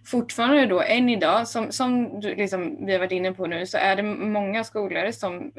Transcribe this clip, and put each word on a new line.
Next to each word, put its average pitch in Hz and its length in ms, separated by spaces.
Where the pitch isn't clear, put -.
fortfarande 247 640
då, 180 160
än 247 260
idag, 208 400
som, 220 240
som 247 480
du, 202 140
liksom, 190 520
vi 196 60
har 185 60
varit 185 140
inne 185 200
på 185 140
nu, 170 200
så - 120
är 196 180
det 202 60
många 208 640
skolor 196 460
som, 180 480